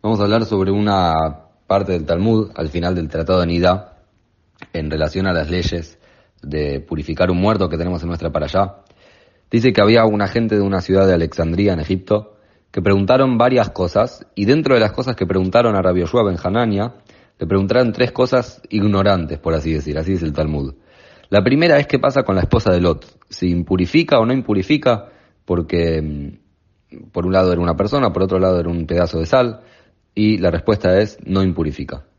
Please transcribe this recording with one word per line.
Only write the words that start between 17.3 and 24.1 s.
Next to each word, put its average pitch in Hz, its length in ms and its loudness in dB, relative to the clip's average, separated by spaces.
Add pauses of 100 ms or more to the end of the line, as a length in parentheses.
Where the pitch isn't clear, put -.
le 80 80 -8
preguntaron 98 460 0
tres 123 180 -2
cosas 127 580 -2
ignorantes, 98 680 0
por 80 140 -4
así 80 180 -2
decir, 76 260 -4
así 80 140 -4
es 90 100 -2
el 78 120 -4
Talmud. 73 400 -4 (560)
La 101 140 4
primera 143 360 4
es 143 80 -2
qué 139 100 0
pasa 135 240 0
con 98 140 -2
la 92 60 0
esposa 110 300 0
de 87 80 2
Lot, 85 380 -2 (120)
si 90 200 -4
impurifica 90 720 2